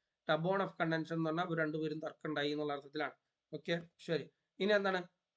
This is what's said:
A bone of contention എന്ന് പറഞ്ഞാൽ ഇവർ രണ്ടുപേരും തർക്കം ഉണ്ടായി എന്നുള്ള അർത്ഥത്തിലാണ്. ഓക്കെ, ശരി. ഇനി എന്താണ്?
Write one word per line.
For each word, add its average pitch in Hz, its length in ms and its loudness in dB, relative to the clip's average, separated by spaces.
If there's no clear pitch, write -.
A 156 40 4
bone 190 220 2
of 190 80 0
contention 160 440 0
എന്ന് 165 140 0
പറഞ്ഞാൽ 160 180 0
ഇവർ 165 140 0
രണ്ടുപേരും 156 400 0
തർക്കം 156 300 -8
ഉണ്ടായി 147 220 0
എന്നുള്ള 147 220 0
അർത്ഥത്തിലാണ്. 143 400 -4
ഓക്കെ, 170 280 -2
ശരി. - 320 -2
ഇനി 196 120 4
എന്താണ്? 190 300 4